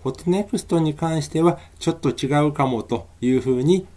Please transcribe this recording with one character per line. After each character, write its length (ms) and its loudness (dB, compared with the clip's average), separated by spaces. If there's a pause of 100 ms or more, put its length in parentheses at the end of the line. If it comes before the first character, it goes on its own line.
フ 60 -2
ォ 140 -14
ト 60 0
ネ 140 0
ク 140 -4
ス 60 -6
ト 160 0
に 120 0
関 300 -2
し 60 -8
て 120 -2
は 180 4 (200)
ち 100 -2
ょ 40 0
っ 60 -4
と 120 0
違 180 -4 (180)
う 60 0
か 140 0
も 160 -2
と 260 -6 (140)
い 80 0
う 100 4
ふ 120 0
う 100 0
に 240 4 (100)